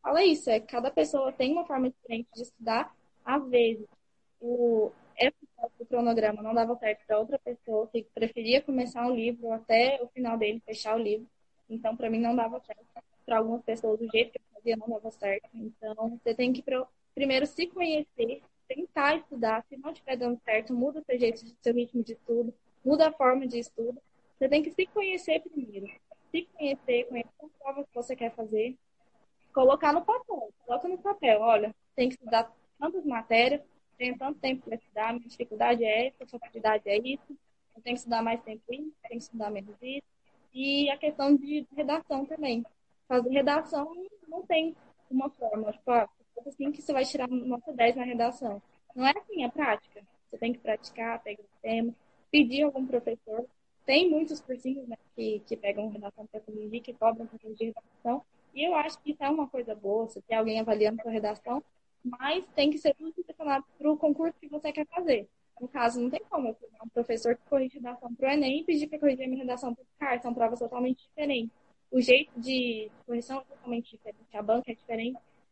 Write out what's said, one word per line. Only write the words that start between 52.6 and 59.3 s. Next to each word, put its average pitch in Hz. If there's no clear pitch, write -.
algum 269
professor. 233
Tem 311
muitos 311
cursinhos, 262
né, 233
que, 220
que 220
pegam 208
redação 208
pra 220
corrigir, 214
que 240
cobram 226
pra 220
corrigir 226
redação. -
E 285
eu 349
acho 311
que 294
isso 294
é 277
uma 294